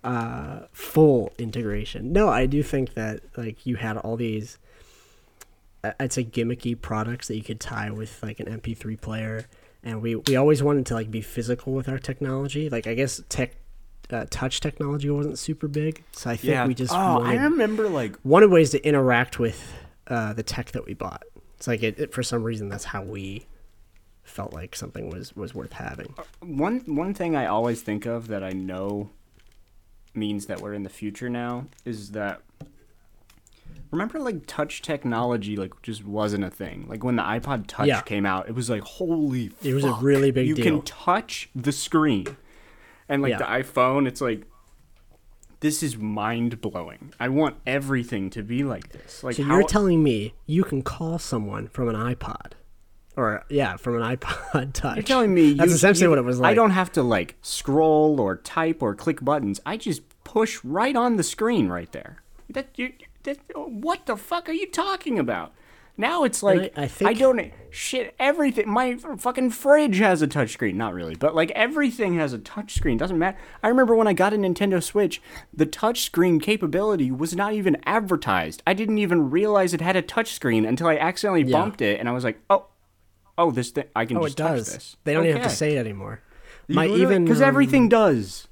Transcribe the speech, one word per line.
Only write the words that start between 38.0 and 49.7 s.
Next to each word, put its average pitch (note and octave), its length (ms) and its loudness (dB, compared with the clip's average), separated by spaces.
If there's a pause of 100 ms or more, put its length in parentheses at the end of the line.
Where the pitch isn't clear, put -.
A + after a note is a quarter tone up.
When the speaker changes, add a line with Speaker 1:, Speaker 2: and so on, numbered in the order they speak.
Speaker 2:
came G2+ 240 -4
out, F#2+ 240 -2
it A2+ 60 -8
was A#2+ 140 -6
like, G#2+ 140 -2
"Holy D3 680 -4 (120)
Speaker 1:
It C3+ 100 -2
was C#3 100 0
a C3+ 80 2
Speaker 2:
fuck, A2+ 100 -4
Speaker 1:
really C#3 300 4
big B2+ 160 2
Speaker 2:
you D3+ 80 0
Speaker 1:
deal. B2 100 0
Speaker 2:
can D#3 160 4
touch - 720 -4
the C3+ 160 -2
screen." C#3 560 0 (800)
And, C#3 120 0
like, C3 100 0
Speaker 1:
Yeah. G#2 80 -2
Speaker 2:
the - 60 0
iPhone, C3 600 2
it's B2+ 140 -6
like, A2+ 240 -2 (1120)
"This D3+ 240 -2
is B2 140 -4
mind-blowing. G#2+ 1200 -6
I A#2+ 100 -2
want C#3+ 280 0 (100)
everything B2+ 640 -2
to A#2 120 -10
be A#2+ 200 -4
like A2+ 300 -6
this." - 300 -20
Like, B2+ 120 -6
Speaker 1:
So C#3+ 80 -2
Speaker 2:
how C#3+ 160 2
Speaker 1:
you're G3 80 4
telling F#3 360 4